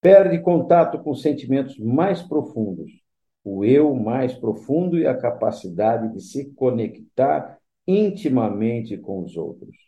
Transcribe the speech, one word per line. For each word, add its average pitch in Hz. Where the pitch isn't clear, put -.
Perde 180
contato 170
com 151
sentimentos 135
mais 151
profundos, 117
o 98
eu 143
mais 123
profundo 165
e 156
a 131
capacidade 110
de 95
se 139
conectar 127
intimamente 117
com 98
os 87
outros. -